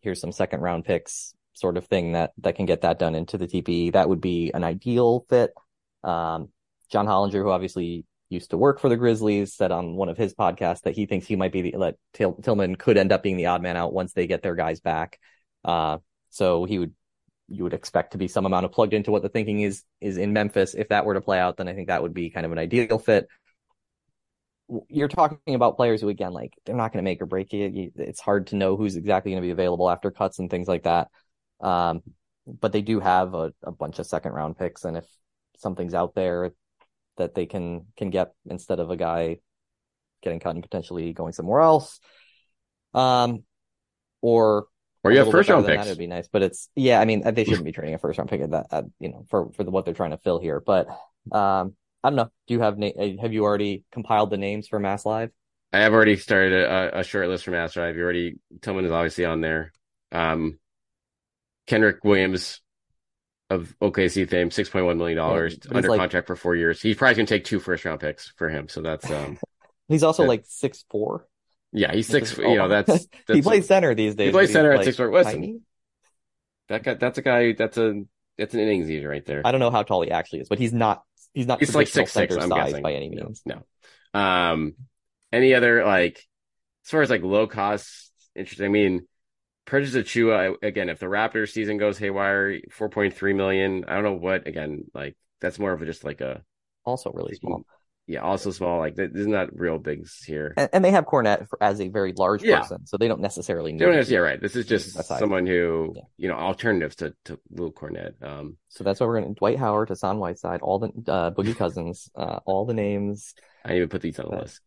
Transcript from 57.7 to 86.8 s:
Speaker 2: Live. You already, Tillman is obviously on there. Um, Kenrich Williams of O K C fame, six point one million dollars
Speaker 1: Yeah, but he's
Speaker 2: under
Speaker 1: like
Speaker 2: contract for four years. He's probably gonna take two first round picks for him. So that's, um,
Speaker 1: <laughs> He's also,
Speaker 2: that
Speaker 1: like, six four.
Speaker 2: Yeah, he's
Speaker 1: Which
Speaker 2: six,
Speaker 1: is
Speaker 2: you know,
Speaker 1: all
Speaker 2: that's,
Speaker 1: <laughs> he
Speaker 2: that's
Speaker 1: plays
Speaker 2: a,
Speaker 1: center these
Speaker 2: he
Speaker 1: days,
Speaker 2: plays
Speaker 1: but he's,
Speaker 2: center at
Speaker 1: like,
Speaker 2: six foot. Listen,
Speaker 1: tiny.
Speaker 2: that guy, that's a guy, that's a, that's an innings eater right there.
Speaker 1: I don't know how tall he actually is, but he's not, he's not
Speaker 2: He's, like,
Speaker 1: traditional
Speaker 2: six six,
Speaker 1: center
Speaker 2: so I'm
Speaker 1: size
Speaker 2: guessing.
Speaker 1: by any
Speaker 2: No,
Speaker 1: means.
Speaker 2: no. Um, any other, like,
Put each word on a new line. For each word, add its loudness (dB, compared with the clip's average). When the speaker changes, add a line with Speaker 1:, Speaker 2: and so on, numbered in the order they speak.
Speaker 2:
Live. -4
You -4
already, -2
Tillman -2
is 0
obviously 0
on -2
there. -4
Um, -2
Kenrich 4
Williams 2
of -4
O 2
K 2
C 0
fame, 0
six -4
point 0
one 2
million -2
dollars 0
Speaker 1:
Yeah, -16
but -20
he's -2
Speaker 2:
under 0
Speaker 1:
like 4
Speaker 2:
contract -2
for -4
four -2
years. 0
He's 0
probably 4
gonna 2
take 0
two -2
first -4
round -4
picks -8
for -4
him. -6
So -12
that's, -6
um, -6
Speaker 1:
<laughs> -20
He's 4
also, 4
Speaker 2:
that 6
Speaker 1:
like, 0
six -8
four. -4
Speaker 2:
Yeah, 0
he's 0
Speaker 1:
Which 4
Speaker 2:
six, -8
Speaker 1:
is -10
Speaker 2:
you 6
know, 4
Speaker 1:
all 2
Speaker 2:
that's, 4
Speaker 1:
<laughs> 8
he 2
Speaker 2:
that's 6
Speaker 1:
plays 6
Speaker 2:
a, -14
Speaker 1:
center 6
these 2
Speaker 2:
he -6
Speaker 1:
days, 4
Speaker 2:
plays 2
Speaker 1:
but 8
he's, 0
Speaker 2:
center 8
at 8
Speaker 1:
like, 4
Speaker 2:
six 2
foot. 0
Listen, 6
Speaker 1:
tiny. -8
Speaker 2:
that -4
guy, -2
that's -2
a -6
guy, 4
that's -2
a, 0
that's -6
an 0
innings 2
eater -6
right -6
there. -6
Speaker 1:
I 4
don't 2
know 2
how 2
tall 0
he -2
actually -4
is, -14
but -2
he's 0
not, 2
he's -4
not 0
Speaker 2:
He's, 2
like, 6
Speaker 1:
traditional 2
Speaker 2:
six -12
six, 0
Speaker 1:
center 0
Speaker 2:
so -2
I'm 0
Speaker 1:
size 0
Speaker 2:
guessing. -6
Speaker 1:
by -2
any -6
Speaker 2:
No, -10
Speaker 1:
means. -14
Speaker 2:
no. -10
Um, 2
any 6
other, 4
like, 4